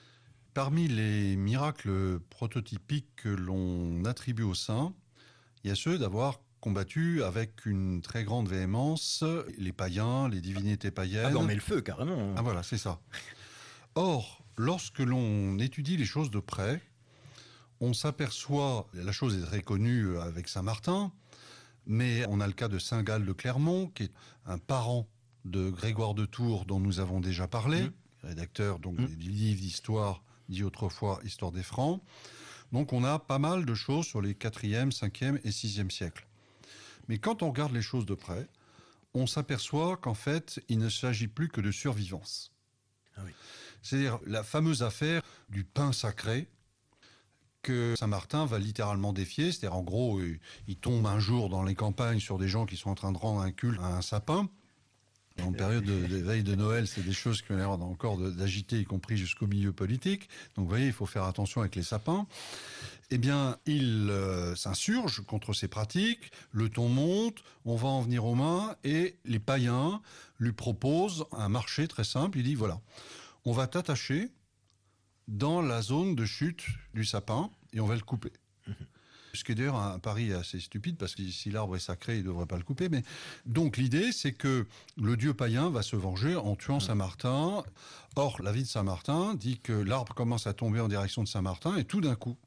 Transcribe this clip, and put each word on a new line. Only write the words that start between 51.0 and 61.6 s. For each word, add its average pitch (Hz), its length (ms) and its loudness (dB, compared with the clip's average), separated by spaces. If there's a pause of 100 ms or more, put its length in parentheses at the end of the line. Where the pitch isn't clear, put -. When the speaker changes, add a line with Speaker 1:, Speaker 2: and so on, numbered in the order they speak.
Speaker 1:
un 104 140 2
jour 107 300 2
dans 95 120 0
les 95 140 0
campagnes 107 460 0
sur 95 160 -4
des 95 100 2
gens 95 180 0
qui 90 120 -6
sont - 120 -6
en 98 60 0
train 95 160 -2
de 90 60 0
rendre 107 240 0
un 92 100 0
culte 110 300 0
à 90 160 0
un 90 40 0
sapin. 170 480 0 (920)
En 92 100 0
période 101 320 2
de, 98 220 2
de 92 120 0
veille 104 260 2
de 101 120 2
Noël, 107 320 2
c'est - 140 -4
des 95 120 0
choses 110 280 0
qui - 100 -6
ont 95 60 2
l'air 98 140 2
encore 92 460 -2
de, 92 140 0
d'agiter, 98 480 0
y 98 60 0
compris 101 320 -2
jusqu'au 95 300 0
milieu 101 260 2
politique. 127 560 0 (260)
Donc, 95 100 0
vous 82 40 0
voyez, 123 180 4
il 127 60 2
faut 104 120 -6
faire 95 180 -2
attention 95 360 -2
avec 101 160 0